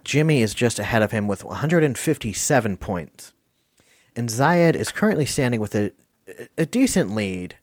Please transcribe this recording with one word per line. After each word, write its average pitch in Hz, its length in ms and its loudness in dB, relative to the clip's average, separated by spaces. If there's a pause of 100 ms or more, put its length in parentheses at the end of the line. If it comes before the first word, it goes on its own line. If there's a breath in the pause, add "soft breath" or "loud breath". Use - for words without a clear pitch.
Jimmy 151 360 2
is 110 140 0
just - 240 0
ahead 107 240 2
of 104 80 2
him 104 160 -2
with 101 180 -4
a - 100 -12
hundred 156 280 2
and 135 160 2
fifty-seven 117 800 0
points. - 560 -8 (800 soft breath)
And 120 140 -4
Zayed 160 480 4
is - 160 -4
currently 175 340 0
standing 120 340 0
with 104 140 -4
a, 104 180 0 (640)
a 160 100 0
decent 190 480 0
lead 92 480 -4